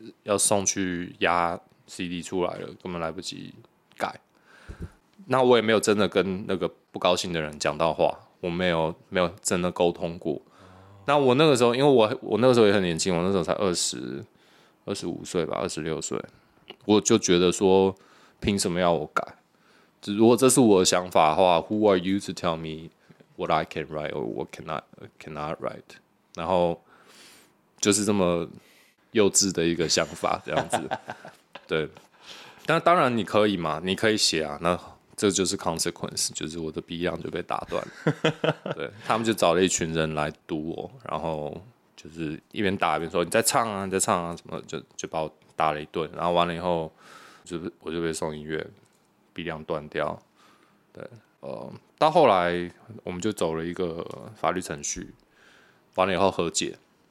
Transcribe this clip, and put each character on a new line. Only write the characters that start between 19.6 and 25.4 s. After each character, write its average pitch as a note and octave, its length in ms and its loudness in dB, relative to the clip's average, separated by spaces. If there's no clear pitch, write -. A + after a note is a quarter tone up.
如 G#2 220 4
果 A#2+ 100 8
这 C3 120 6
是 C3+ 120 4
我 G#2 200 8
的 F#2 40 6
想 F2+ 260 0
法 E2+ 200 6
的 D2+ 40 2
话， F2+ 240 6
Who G#2+ 300 2
are F#2+ 100 6
you F#2+ 220 -2
to G2 120 -8
tell F2 220 -2
me D#2+ 360 -10
what F2 140 -4
I D#2+ 140 2
can D#2 220 -8
write D2+ 260 -8
or C#2 100 -6
what A1+ 320 -8
cannot, D#2 280 -8
cannot D2+ 380 -10